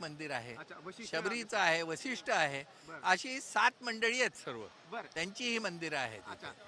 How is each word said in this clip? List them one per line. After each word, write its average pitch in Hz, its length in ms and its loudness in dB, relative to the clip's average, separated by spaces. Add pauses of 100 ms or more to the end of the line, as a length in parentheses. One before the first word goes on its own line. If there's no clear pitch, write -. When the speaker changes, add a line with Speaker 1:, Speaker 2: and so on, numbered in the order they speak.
Speaker 1:
मंदिर 151 300 -6
आहे, 120 240 -4
Speaker 2:
अच्छा, 156 200 -12 (100)
वशिष्ठ 196 280 -8
Speaker 1:
शबरीचं 214 440 0
Speaker 2:
राजाचं. - 0 -
Speaker 1:
आहे, 170 260 6
वसिष्ठ 165 480 -2
आहे, 147 340 4 (220)
Speaker 2:
बरं. 156 160 -12
Speaker 1:
अशी 254 380 2
सात 226 300 4 (120)
मंडळी 233 380 2
आहेत 226 100 4
सर्व. 117 360 -8 (240)
Speaker 2:
बरं. 196 240 -8
Speaker 1:
त्यांची 196 300 -4
ही 233 140 2
मंदिरं 170 380 -2
आहेत 113 240 -2
इथे. 120 100 -12
Speaker 2:
अच्छा, 175 180 -10 (200)